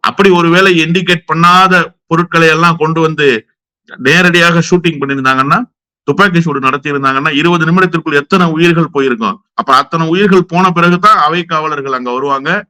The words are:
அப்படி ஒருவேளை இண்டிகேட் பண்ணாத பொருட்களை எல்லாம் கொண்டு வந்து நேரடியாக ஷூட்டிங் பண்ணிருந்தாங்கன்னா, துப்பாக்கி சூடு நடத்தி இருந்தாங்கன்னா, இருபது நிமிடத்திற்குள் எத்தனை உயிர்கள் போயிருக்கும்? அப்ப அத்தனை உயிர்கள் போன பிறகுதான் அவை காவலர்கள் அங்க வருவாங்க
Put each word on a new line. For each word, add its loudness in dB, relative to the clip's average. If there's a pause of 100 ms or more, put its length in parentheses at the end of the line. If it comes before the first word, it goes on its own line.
அப்படி 0
ஒருவேளை 2
இண்டிகேட் -2 (100)
பண்ணாத 4 (220)
பொருட்களை 0
எல்லாம் 2
கொண்டு -2
வந்து 0 (500)
நேரடியாக 2
ஷூட்டிங் 0
பண்ணிருந்தாங்கன்னா, -2 (400)
துப்பாக்கி 0
சூடு -4
நடத்தி -4
இருந்தாங்கன்னா, -2
இருபது 0
நிமிடத்திற்குள் -2
எத்தனை 0
உயிர்கள் 0
போயிருக்கும்? -2 (120)
அப்ப 0
அத்தனை -2
உயிர்கள் 2
போன 0
பிறகுதான் 2
அவை 0
காவலர்கள் -6
அங்க -6
வருவாங்க -4